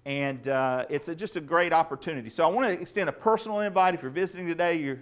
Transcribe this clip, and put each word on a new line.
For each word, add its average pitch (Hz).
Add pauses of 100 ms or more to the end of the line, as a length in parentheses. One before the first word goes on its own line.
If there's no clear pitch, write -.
and, 139
uh, 131
it's 143
a, 165
just 202
a 175
great 165
opportunity. 151
So 165
I -
wanna 226
extend 180
a 135
personal 220
invite. 190
If 156
you're 131
visiting 180
today, 170
you're 139